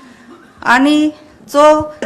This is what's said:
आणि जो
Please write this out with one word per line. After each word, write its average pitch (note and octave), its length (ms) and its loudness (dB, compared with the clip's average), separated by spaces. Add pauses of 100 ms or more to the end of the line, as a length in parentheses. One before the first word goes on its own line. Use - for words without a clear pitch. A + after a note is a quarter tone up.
(640)
आणि D4 460 0 (440)
जो D4+ 400 0 (120)